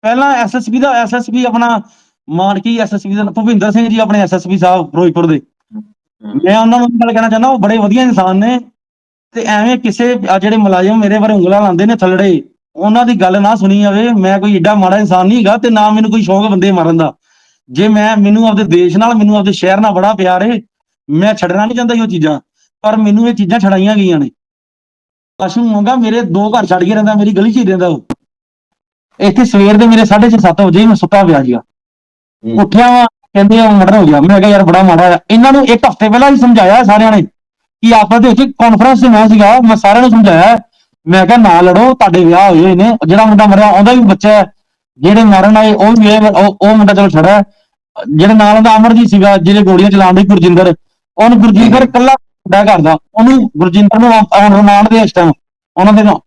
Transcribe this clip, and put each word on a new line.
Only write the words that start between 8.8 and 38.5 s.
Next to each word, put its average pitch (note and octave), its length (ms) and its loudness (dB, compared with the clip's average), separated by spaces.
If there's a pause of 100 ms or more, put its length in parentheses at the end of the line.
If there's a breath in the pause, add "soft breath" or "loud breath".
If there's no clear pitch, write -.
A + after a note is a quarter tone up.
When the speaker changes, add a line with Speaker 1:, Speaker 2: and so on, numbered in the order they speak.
Speaker 1:
ਤੇ A3+ 100 -8
ਐਵੇਂ A3 320 -2
ਕਿਸੇ A#3+ 380 -4 (140)
ਆ F#3+ 100 0
ਜਿਹੜੇ G#3+ 180 -2
ਮੁਲਾਜ਼ਮ G3 400 -2
ਮੇਰੇ G#3+ 220 -2
ਬਾਰੇ G#3+ 140 -2
ਉਂਗਲਾਂ G3 280 0
ਲਾਉਂਦੇ F#3+ 240 -2
ਨੇ A3+ 100 -2
ਥੱਲੜੇ, F#3 480 -2 (320)
ਉਹਨਾਂ G#3+ 300 -2
ਦੀ A3+ 160 -4
ਗੱਲ F#3 200 -2
ਨਾ G#3 140 0
ਸੁਣੀ G3 260 -2
ਜਾਵੇ। G#3 280 -2
ਮੈਂ G3 300 -2
ਕੋਈ G3+ 160 -2
ਏਡਾ F#3+ 200 -2
ਮਾੜਾ F#3+ 220 -2
ਇਨਸਾਨ F#3 300 -2
ਨਹੀਂ A#3 120 0
ਹੈਗਾ, G#3+ 180 -2
ਤੇ A#3+ 120 -4
ਨਾ G#3+ 200 0
ਮੈਨੂੰ G#3+ 220 -2
ਕੋਈ G#3+ 100 -2
ਸ਼ੌਂਕ G3 300 -4
ਬੰਦੇ F#3+ 200 -2
ਮਾਰਨ E3 260 -2
ਦਾ। D#3+ 160 -4 (560)
ਜੇ D3+ 180 -4
ਮੈਂ, G#3+ 300 -2
ਮੈਨੂੰ G#3+ 300 0
ਆਪਦੇ G#3+ 160 -2
ਦੇਸ਼ F3 340 -2
ਨਾਲ, A3+ 180 0
ਮੈਨੂੰ G#3+ 220 0
ਆਪਦੇ G3+ 140 -4
ਸ਼ਹਿਰ F#3+ 260 -4
ਨਾਲ G#3+ 140 -2
ਬੜਾ G3 220 -2
ਪਿਆਰ F#3 280 -4
ਏ, A3+ 200 -6 (480)
ਮੈਂ F#3 240 -2
ਛੱਡਣਾ F#3+ 320 -4
ਨਹੀਂ A#3+ 100 -6
ਚਾਹੁੰਦਾ A#3+ 200 -4
ਇਹ A3+ 120 -4
ਚੀਜ਼ਾਂ, D#3 320 -4 (420)
ਪਰ G#3+ 160 -4
ਮੈਨੂੰ G#3+ 320 0
ਇਹ A#3 40 -4
ਚੀਜ਼ਾਂ G#3 260 -4
ਛਡਾਈਆਂ G3 360 -2
ਗਈਆਂ F#3 240 -2
ਨੇ। C3+ 120 -6 (1120)
ਆਸ਼ੂ F#3+ 200 -6
ਮੰਗਾ A3 320 -2
ਮੇਰੇ A#3 260 -2
ਦੋ G3 280 -4
ਘਰ G#3+ 160 -4
ਛੱਡ F3+ 180 -4
ਕੇ F#3 100 -4
ਰਹਿੰਦਾ, G#3+ 200 -2
ਮੇਰੀ G#3 180 -2
ਗਲੀ G3+ 200 -2
'ਚ G#3 60 -2
ਹੀ B3+ 60 -2
ਰਹਿੰਦਾ F#3 240 -2
ਉਹ। D3+ 180 -6 (1120)
ਇੱਥੇ G3+ 260 0
ਸਵੇਰ G#3 320 2
ਦੇ A#3 100 4
ਮੇਰੇ A3+ 180 2
ਸਾਢੇ G#3 240 2
ਛੇ, A3+ 80 2
ਸੱਤ F3+ 240 0
ਵਜੇ F#3+ 240 2
ਮੈਂ A3+ 100 2
ਸੁੱਤਾ G3 280 0
ਪਿਆ D#3 200 0
ਸੀਗਾ। B2 180 -4 (840)
Speaker 2:
ਹੂੰ। A#2 180 -2
Speaker 1:
ਉੱਠਿਆ A#3+ 280 2
ਵਾਂ, B3 140 2 (280)
ਕਹਿੰਦੇ G3+ 260 2
ਆ A3+ 120 2
ਮਰਡਰ G3 260 2
ਹੋ G3 80 2
ਗਿਆ। D3 160 2
ਮੈਂ F#3+ 180 2
ਕਿਹਾ, G#3 100 0
"ਯਾਰ, G3 140 2
ਬੜਾ F3+ 200 2
ਮਾੜਾ F3+ 320 2
ਆ।" - 40 -4 (120)
ਇਹਨਾਂ A#3 200 4
ਨੂੰ C#4 160 2
ਇੱਕ A#3 220 0
ਹਫ਼ਤੇ G#3+ 200 -4
ਪਹਿਲਾਂ B3+ 220 2
ਹੀ C#4+ 40 2
ਸਮਝਾਇਆ A3+ 480 2
ਸਾਰਿਆਂ G#3+ 280 2
ਨੇ G#3 100 2 (600)
ਕਿ A#3 140 2
ਆਪਸ G#3+ 240 2
ਦੇ B3 100 2
ਵਿੱਚ A3 120 0
ਕਾਨਫਰੰਸ A#3 600 0